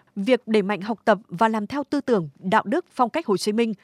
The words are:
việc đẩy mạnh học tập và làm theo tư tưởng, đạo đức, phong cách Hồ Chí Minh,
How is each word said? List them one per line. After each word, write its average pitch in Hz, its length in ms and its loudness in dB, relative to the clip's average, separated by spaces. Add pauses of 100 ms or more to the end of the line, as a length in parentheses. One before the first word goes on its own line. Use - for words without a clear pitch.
(160)
việc 214 320 0
đẩy 220 140 2
mạnh 190 200 -4
học 208 240 -6
tập 202 220 4
và 196 200 0
làm 214 200 -2
theo 285 160 -6
tư 285 180 -2
tưởng, 185 280 0 (100)
đạo 190 260 2
đức, 277 260 -2
phong 240 180 0
cách 330 160 -4
Hồ 196 120 2
Chí 214 140 -2
Minh, 226 220 0 (100)